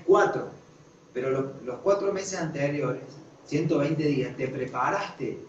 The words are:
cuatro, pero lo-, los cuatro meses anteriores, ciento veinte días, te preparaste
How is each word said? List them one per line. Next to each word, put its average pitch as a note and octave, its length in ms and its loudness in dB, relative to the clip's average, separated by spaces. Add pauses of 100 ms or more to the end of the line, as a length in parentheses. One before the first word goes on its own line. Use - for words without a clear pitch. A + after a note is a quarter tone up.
cuatro, G3+ 420 4 (680)
pero C3 180 -2
lo-, C3+ 220 0 (120)
los B2 140 -6
cuatro G3 340 2
meses F#3 260 -4
anteriores, C#3+ 640 -2 (420)
ciento D3+ 320 2
veinte D3+ 280 2
días, C3 320 2
te C3 100 0
preparaste B2 1000 -4